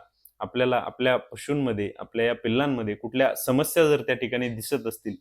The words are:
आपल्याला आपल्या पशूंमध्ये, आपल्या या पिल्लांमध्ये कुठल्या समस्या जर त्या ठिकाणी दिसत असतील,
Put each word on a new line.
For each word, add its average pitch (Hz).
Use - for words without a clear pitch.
आपल्याला 123
आपल्या 123
पशूंमध्ये, 117
आपल्या 113
या 120
पिल्लांमध्ये 117
कुठल्या 127
समस्या 147
जर 147
त्या 127
ठिकाणी 123
दिसत 113
असतील, 107